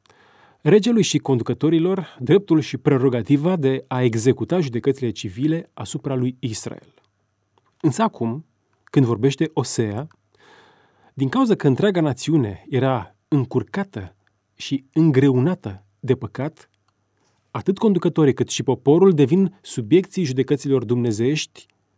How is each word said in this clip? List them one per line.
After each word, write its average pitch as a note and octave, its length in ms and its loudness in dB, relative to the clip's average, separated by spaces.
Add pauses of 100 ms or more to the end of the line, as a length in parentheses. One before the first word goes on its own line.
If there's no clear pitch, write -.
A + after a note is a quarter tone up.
(600)
Regelui G#3 420 4
și D#3 160 0
conducătorilor, D#3+ 1040 -2
dreptul D#3 400 2
și - 160 -6
prerogativa C#3 800 2
de C3+ 320 -2
a B2+ 140 -2
executa A#2+ 580 0
judecățile B2+ 500 -2
civile B2+ 640 -6
asupra C3+ 400 -8
lui B2+ 240 -4
Israel. - 560 -10 (840)
Însă D#3+ 220 0
acum, B2+ 440 -4 (380)
când C3+ 220 2
vorbește B2+ 460 -2
Osea, B2 540 -4 (1080)
din C3 140 -2
cauza A3+ 260 2
că - 120 0
întreaga E3 340 2
națiune C#3 680 -2
era B2+ 480 -2 (120)
încurcată C3 880 -4 (380)
și - 380 -8
îngreunată C3+ 920 2 (160)
de B2+ 140 0
păcat, C3 560 -10 (800)
atât G3 280 -4
conducătorii E3+ 560 2
cât - 140 -4
și - 140 -6
poporul D#3+ 500 4
devin D#3 500 2
subiecții E3+ 640 0
judecăților C3+ 600 -2
dumnezeiești, A#2+ 800 -2 (320)